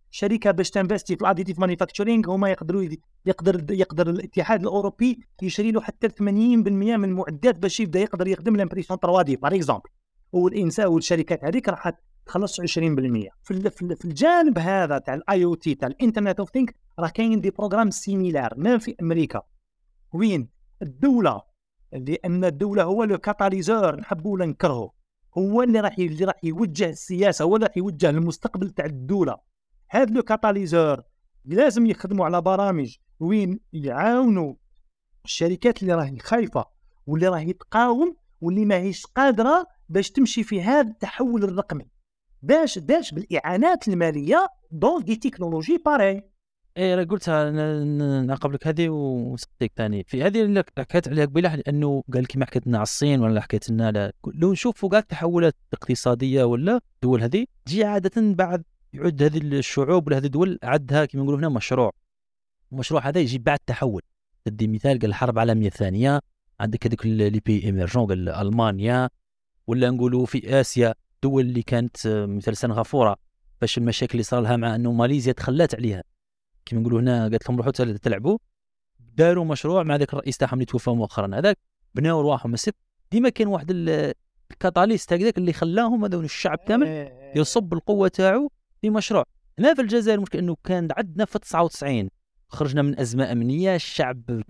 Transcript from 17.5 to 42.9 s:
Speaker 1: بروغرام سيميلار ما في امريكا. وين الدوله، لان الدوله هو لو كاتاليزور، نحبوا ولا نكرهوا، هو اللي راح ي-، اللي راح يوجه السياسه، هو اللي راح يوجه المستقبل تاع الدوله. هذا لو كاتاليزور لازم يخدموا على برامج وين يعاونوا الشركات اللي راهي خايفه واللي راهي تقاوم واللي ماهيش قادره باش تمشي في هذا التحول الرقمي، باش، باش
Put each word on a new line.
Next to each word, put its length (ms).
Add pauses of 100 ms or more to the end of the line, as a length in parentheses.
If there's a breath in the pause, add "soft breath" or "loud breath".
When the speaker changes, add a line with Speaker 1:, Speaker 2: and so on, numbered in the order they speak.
Speaker 1:
بروغرام 400
سيميلار 680
ما 220
في 240
امريكا. 400 (680)
وين 360 (340)
الدوله، 600 (500)
لان 520
الدوله 380
هو 220
لو 140
كاتاليزور، 800
نحبوا 320
ولا 140
نكرهوا، 420 (500)
هو 240
اللي 180
راح 180
ي-، 80
اللي 180
راح 200
يوجه 460
السياسه، 540
هو 120
اللي 100
راح 100
يوجه 340
المستقبل 600
تاع 140
الدوله. 520 (520)
هذا 260
لو 80
كاتاليزور 800 (420)
لازم 420
يخدموا 380
على 160
برامج 560 (240)
وين 400 (120)
يعاونوا 840 (720)
الشركات 580
اللي 120
راهي 240
خايفه 460 (420)
واللي 220
راهي 240
تقاوم 640 (240)
واللي 240
ماهيش 420
قادره 600 (220)
باش 220
تمشي 320
في 200
هذا 280
التحول 540
الرقمي، 420 (560)
باش، 360
باش 360